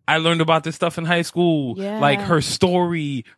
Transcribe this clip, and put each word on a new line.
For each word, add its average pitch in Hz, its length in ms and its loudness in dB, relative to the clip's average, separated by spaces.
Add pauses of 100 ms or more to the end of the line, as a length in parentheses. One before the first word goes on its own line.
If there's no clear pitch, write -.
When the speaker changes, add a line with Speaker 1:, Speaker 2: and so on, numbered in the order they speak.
Speaker 1:
I 156 100 2
learned 165 200 2
about 160 240 2
this 160 100 -6
stuff 170 240 -4
in 170 60 -6
high 170 200 0
school. 160 540 0
Speaker 2:
Yeah. - 220 -8
Speaker 1:
Like, 143 220 2
her 165 180 2
story, 170 840 0 (120)